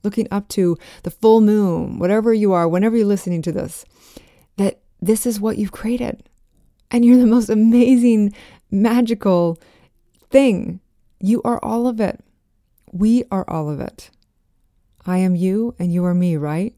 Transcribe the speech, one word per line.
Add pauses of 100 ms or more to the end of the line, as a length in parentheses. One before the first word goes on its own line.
looking
up
to (280)
the
full
moon,
whatever
you
are,
whenever
you're
listening
to
this, (720)
that (200)
this
is
what
you've
created. (640)
And
you're
the
most
amazing, (380)
magical (680)
thing. (400)
You
are
all
of
it. (680)
We
are
all
of
it. (960)
I
am
you
and
you
are
me,
right?